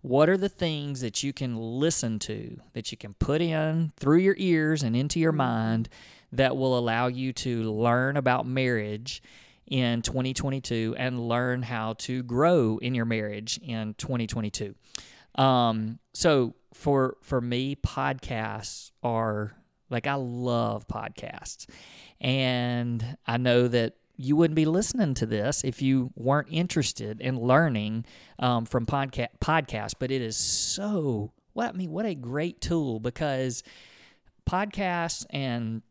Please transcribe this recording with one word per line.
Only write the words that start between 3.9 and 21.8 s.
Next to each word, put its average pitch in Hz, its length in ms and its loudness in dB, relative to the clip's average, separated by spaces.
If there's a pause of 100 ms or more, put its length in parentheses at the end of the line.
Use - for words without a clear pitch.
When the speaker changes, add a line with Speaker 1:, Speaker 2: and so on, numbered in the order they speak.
Speaker 1:
through 151 220 6
your 190 180 6
ears 160 460 2
and 113 120 2
into 139 240 0
your 160 120 4
Speaker 2:
Mm-hmm. 156 60 0
Speaker 1:
mind 113 520 0 (420)
that 131 240 2
will 131 220 2
allow 120 300 0
you 127 260 -4
to 117 300 -2
learn 120 540 2
about 127 280 2
marriage 123 800 -2 (440)
in 120 360 0
twenty 131 280 -2
twenty-two 123 640 -2
and 123 320 -4
learn 123 360 0
how 113 300 -4
to 127 280 -6
grow 123 600 4
in 123 100 -2
your 117 120 0
marriage 107 580 -4
in 110 320 -6
twenty 120 320 -4
twenty-two? 104 480 -6 (680)
Um, 117 560 4 (160)
so 143 400 4 (220)
for, 135 480 2
for 131 180 0
me, 123 340 -2
podcasts 117 1160 -6 (100)
are, 110 520 -2 (360)
like, 120 180 -4
I 139 80 -2
love 120 720 -2
podcasts. - 800 -10 (520)